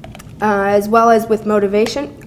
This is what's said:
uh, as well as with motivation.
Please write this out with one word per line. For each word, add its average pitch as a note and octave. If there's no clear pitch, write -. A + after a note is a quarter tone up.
uh, G3+
as G3+
well A3+
as A3+
with G#3+
motivation. G#3+